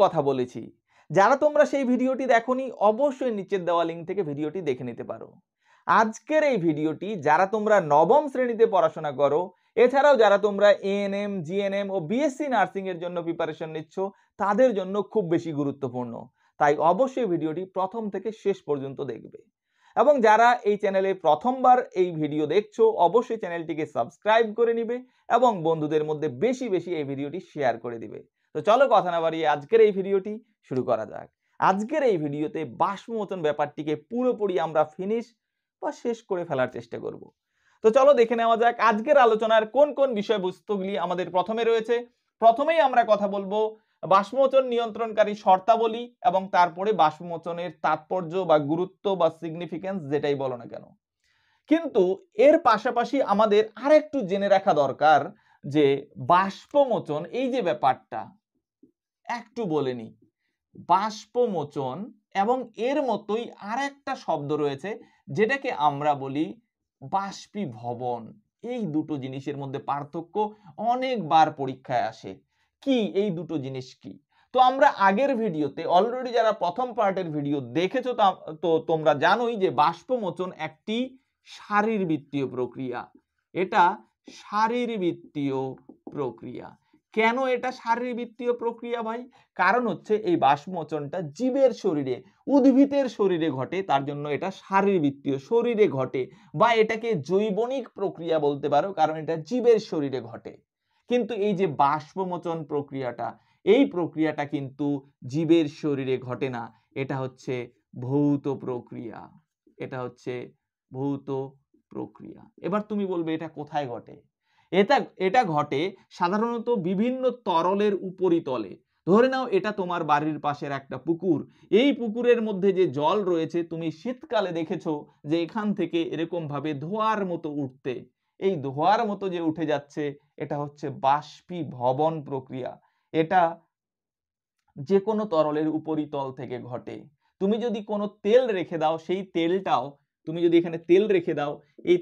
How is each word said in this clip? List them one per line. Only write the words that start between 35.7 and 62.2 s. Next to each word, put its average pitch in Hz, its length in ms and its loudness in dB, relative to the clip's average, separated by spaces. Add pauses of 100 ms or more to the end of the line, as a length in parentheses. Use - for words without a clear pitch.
বা 302 80 -4 (120)
শেষ 233 160 -4 (120)
করে 180 180 -2
ফেলার 131 280 -2
চেষ্টা 113 280 -12
করব। 107 180 -10 (600)
তো 220 60 6
চলো 269 300 6
দেখে 233 200 4
নেওয়া 226 220 2
যাক 240 140 2 (140)
আজকের 233 260 2 (100)
আলোচনার 220 380 4 (120)
কোন 294 120 6 (100)
কোন 269 100 4 (120)
বিষয়বস্তুগুলি 196 760 -4 (100)
আমাদের 175 300 -4
প্রথমে 220 300 0
রয়েছে। 226 320 2 (460)
প্রথমেই 285 440 4
আমরা 247 160 4 (100)
কথা 196 220 2
বলবো 196 240 -4 (440)
বাষ্পমোচন 254 720 4
নিয়ন্ত্রণকারী 220 600 0 (100)
শর্তাবলী 220 580 4 (260)
এবং 185 140 2 (140)
তারপরে 180 340 2 (120)
বাষ্পমোচনের 170 680 -2 (140)
তাৎপর্য 160 480 -2 (180)
বা 156 60 8 (140)
গুরুত্ব 175 340 -4 (160)
বা 165 80 4 (120)
সিগনিফিকেন্স, 170 600 -8 (120)
যেটাই 147 300 0
বলো 127 140 -4
না 117 160 -16
কেন। - 120 -16 (840)
কিন্তু 285 320 2 (440)
এর 311 100 10 (120)
পাশাপাশি 240 540 2
আমাদের 208 400 4 (220)
আরেকটু 302 340 4 (120)
জেনে 196 240 -2
রাখা 196 180 2 (100)
দরকার 143 380 4 (440)
যে 143 220 2 (460)
বাষ্পমোচন 196 880 0 (200)
এই 262 140 -2
যে 254 140 0
ব্যাপারটা, 131 520 -2 (1080)
একটু 233 360 -8 (120)
বলে 131 260 0
নিই, 110 120 -16 (800)
বাষ্পমোচন 185 1040 -2 (460)